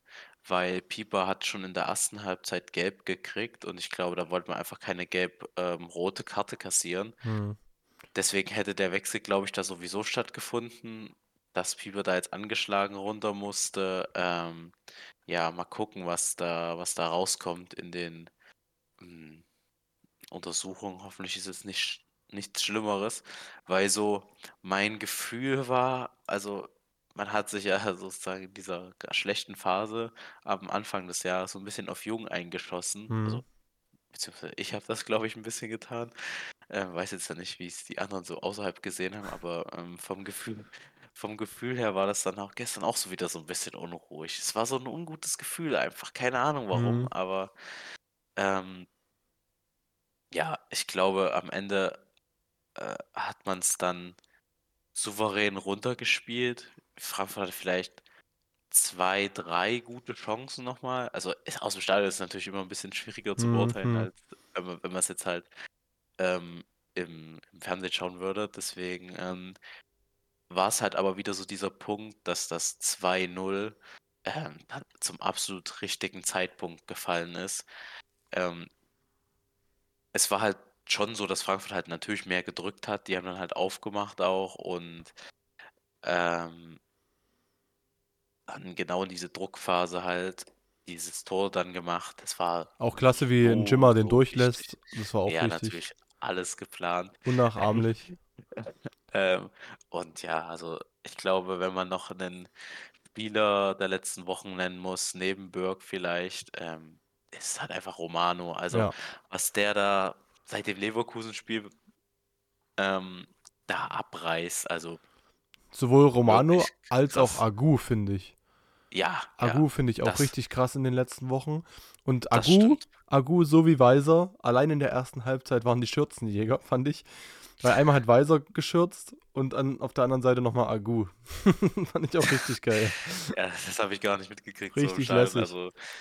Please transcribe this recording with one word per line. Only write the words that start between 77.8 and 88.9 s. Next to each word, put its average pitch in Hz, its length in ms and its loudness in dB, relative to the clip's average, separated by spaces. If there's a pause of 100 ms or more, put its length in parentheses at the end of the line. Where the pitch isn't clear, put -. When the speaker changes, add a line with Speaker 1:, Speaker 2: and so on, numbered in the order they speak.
Speaker 1:
Ähm, 85 360 -4 (1400)
es - 180 2
war 101 100 2
halt 104 160 2 (300)
schon 107 280 0
so, 101 120 -4
dass 92 160 -2
Frankfurt 98 300 -2
halt 90 160 -4
natürlich 85 380 -6
mehr 90 160 0
gedrückt - 460 -8
hat. 101 200 -4
Die 92 80 0
haben 90 100 -6
dann 92 120 -8
halt 90 180 -6
aufgemacht 101 640 -4
auch 95 360 2
und, 85 560 -10 (920)
ähm, 85 720 -2 (1700)
dann 92 280 -12
genau 90 280 -2